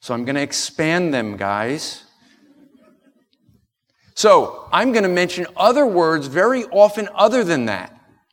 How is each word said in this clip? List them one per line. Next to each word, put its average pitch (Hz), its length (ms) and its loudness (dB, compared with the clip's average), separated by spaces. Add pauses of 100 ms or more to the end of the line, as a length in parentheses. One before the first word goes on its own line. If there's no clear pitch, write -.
so - 140 -8
I'm 117 100 -4
gonna 139 160 -2
expand 160 720 -2
them, 110 240 -4
guys. 104 680 -6 (2000)
So - 580 2
I'm 226 200 2
gonna 208 160 2
mention 180 380 -2 (100)
other 247 280 4
words 165 420 0
very 214 380 0
often 202 500 2
other 220 300 2
than 151 220 -2
that. 92 240 -6 (420)